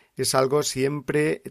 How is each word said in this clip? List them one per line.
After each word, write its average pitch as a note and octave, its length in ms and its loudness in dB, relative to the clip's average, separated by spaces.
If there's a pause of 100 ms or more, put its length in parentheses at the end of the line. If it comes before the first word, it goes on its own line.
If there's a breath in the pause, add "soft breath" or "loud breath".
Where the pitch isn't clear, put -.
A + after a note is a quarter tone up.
(160 soft breath)
es C3 180 -2
algo C3+ 280 4
siempre D3 720 -2 (140)